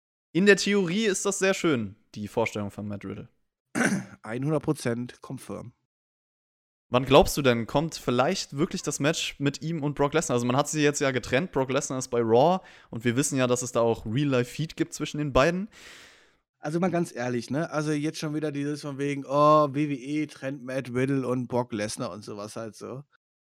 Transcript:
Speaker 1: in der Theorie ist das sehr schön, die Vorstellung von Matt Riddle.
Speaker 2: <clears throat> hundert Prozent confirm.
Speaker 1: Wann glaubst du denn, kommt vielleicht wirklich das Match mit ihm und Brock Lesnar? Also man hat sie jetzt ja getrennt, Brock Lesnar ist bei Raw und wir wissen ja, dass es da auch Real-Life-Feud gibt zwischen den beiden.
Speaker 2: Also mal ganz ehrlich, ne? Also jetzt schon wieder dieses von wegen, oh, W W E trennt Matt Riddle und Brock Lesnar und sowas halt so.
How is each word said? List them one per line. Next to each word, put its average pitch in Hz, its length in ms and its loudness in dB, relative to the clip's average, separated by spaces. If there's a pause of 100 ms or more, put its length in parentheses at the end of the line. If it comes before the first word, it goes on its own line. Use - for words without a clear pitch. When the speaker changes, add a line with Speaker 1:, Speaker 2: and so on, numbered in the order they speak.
(320)
Speaker 1:
in 175 120 2
der 202 120 8
Theorie 196 480 2
ist 190 200 0
das 202 140 -2
sehr 190 160 4
schön, 117 400 0 (220)
die 107 100 -8
Vorstellung 104 460 -2
von 104 160 -10
Matt 101 160 -10
Riddle. 98 240 -12 (460)
Speaker 2:
<clears throat> 233 520 -2
hundert 135 380 -2
Prozent 123 580 -4
confirm. 107 500 -14 (1160)
Speaker 1:
Wann 127 160 2
glaubst 143 320 6
du 151 60 0
denn, 117 260 2
kommt 151 260 0
vielleicht 139 640 -2
wirklich 170 260 -2
das - 160 -6
Match - 400 -2
mit 139 240 -2
ihm 160 220 -4
und 147 100 -4
Brock 143 180 0
Lesnar? 156 220 0
Also 120 100 0
man 123 120 0
hat 147 120 2
sie 156 140 -2
jetzt 143 180 2
ja 135 120 2
getrennt, 127 400 0
Brock 131 180 0
Lesnar 131 300 -2
ist - 80 -8
bei 120 120 0
Raw 127 440 4 (260)
und 113 140 -8
wir 120 100 2
wissen 139 240 0
ja, 127 80 4
dass 123 160 2
es 123 80 -6
da 120 100 2
auch 117 240 2
Real-Life-Feud 131 680 -2
gibt - 180 -2
zwischen - 260 -6
den 147 140 -4
beiden. 170 360 4 (920)
Speaker 2:
Also 156 220 -4
mal 185 100 2
ganz 170 240 -2
ehrlich, 120 340 -4
ne? 151 220 -2
Also 151 220 -2
jetzt 151 260 -2
schon 151 160 -4
wieder 151 160 -4
dieses 143 300 -4
von 143 180 -10
wegen, 139 260 -4
oh, 147 480 6
W 147 160 -2
W 143 60 -4
E 147 320 -4
trennt 135 380 -10
Matt 127 280 -6
Riddle 131 320 0
und 123 220 -2
Brock 120 260 -2
Lesnar 110 380 -4
und 104 140 -12
sowas 104 320 -12
halt 113 180 -10
so. 113 300 -12 (460)